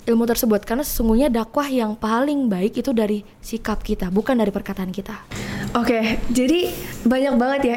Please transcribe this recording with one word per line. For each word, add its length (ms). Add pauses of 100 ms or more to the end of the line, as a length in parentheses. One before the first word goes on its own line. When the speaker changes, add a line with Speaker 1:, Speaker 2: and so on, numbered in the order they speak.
Speaker 1:
ilmu 220
tersebut. 360
Karena 200
sesungguhnya 460
dakwah 360
yang 300
paling 520
baik 300
itu 140
dari 320 (160)
sikap 420
kita, 280
bukan 260
dari 160
perkataan 400
kita. 240 (580)
Speaker 2:
Oke, 460 (100)
jadi 380 (360)
banyak 320
banget 300
ya 120